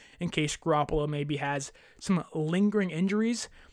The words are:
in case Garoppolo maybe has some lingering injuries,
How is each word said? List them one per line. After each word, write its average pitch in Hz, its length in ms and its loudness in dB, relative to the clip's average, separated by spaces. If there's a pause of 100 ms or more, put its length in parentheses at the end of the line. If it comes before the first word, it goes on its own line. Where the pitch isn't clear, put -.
(180)
in 175 100 -4
case 151 280 -2
Garoppolo 151 520 0
maybe 147 280 -2
has 139 360 -4 (280)
some 180 240 0 (100)
lingering 185 560 2
injuries, 208 580 0 (240)